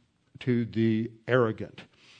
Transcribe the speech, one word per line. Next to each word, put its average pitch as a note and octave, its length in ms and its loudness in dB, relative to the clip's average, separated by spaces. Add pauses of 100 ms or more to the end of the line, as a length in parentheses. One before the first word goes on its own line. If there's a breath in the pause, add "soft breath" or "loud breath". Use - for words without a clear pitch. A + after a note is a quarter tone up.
(420)
to A#2+ 240 0
the A2+ 440 0 (160)
arrogant. A2+ 580 0 (360 loud breath)